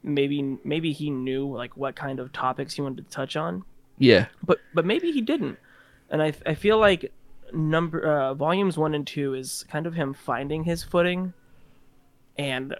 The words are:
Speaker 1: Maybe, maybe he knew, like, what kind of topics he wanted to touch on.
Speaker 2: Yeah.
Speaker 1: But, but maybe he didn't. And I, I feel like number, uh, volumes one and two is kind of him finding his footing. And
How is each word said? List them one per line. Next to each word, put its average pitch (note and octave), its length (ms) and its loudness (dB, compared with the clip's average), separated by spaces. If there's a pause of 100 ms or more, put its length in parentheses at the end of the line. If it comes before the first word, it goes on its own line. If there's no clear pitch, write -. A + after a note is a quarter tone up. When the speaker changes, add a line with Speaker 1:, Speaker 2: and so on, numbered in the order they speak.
Speaker 1:
Maybe, C#3 600 0
maybe D#3+ 300 -2
he D3 160 -4
knew, C3+ 440 -4
like, B2 220 -8
what C3+ 200 -6
kind C3+ 240 -6
of B2+ 120 -10
topics C3 420 -4
he D3 80 -6
wanted C3+ 240 -6
to - 100 -20
touch C3+ 200 -6
on. F3 280 -4 (340)
Speaker 2:
Yeah. B2 300 8 (140)
Speaker 1:
But, - 180 4 (140)
but E3 120 2
maybe E4 260 0
he C#4+ 100 0
didn't. A3+ 360 -2 (520)
And D#3 140 0
I, D3+ 100 2 (120)
I D#3 100 0
feel G#3+ 220 4
like G3 340 4 (400)
number, D#3+ 560 0
uh, C#3 260 2
volumes E3+ 440 0
one D#3 180 2
and D3 100 -2
two C#3 280 -2
is C3 360 -8
kind D#3 160 -4
of E3 80 -6
him C#3+ 200 -2
finding C#3+ 500 -4
his E3 200 -2
footing. F3+ 500 0 (1040)
And C3+ 420 -2